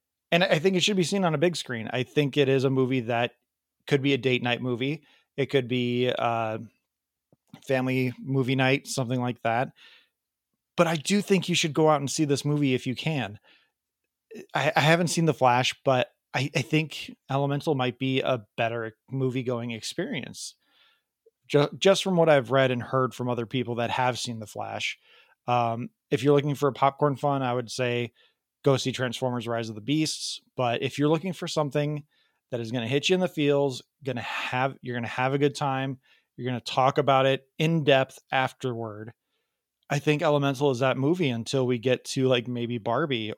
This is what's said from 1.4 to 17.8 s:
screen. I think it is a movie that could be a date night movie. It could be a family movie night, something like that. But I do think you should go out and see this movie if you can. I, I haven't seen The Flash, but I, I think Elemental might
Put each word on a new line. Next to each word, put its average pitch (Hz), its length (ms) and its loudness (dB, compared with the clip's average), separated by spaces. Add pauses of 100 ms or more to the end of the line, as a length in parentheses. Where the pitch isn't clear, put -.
screen. 113 360 -8
I 127 120 -2
think 143 340 0
it 139 100 4
is 135 160 4
a 139 60 4
movie 131 320 2
that 117 300 -2 (560)
could 139 160 2
be 139 100 2
a 135 60 2
date 123 240 0
night 120 180 -2
movie. 127 400 -4 (340)
It 135 120 -2
could 127 200 0
be 123 400 0
a 113 520 -2 (1080)
family 131 520 0
movie 135 360 0
night, 135 320 2
something 127 320 -2
like 120 240 -4
that. 120 280 0 (1040)
But 170 120 4
I 165 80 0
do 190 260 0
think 185 260 2
you 170 80 0
should 151 180 0
go 156 160 4
out 151 100 4
and 139 100 -4
see 156 160 0
this 139 200 0
movie 147 280 2
if 120 140 -2
you 123 80 -4
can. 120 440 -4 (1120)
I, 143 220 0
I 151 60 2
haven't 165 260 4
seen 165 180 0
The 151 80 4
Flash, 127 420 2 (100)
but 127 260 2 (220)
I, 135 220 -2
I 147 60 -2
think - 540 -4 (140)
Elemental 143 460 0
might 127 220 -2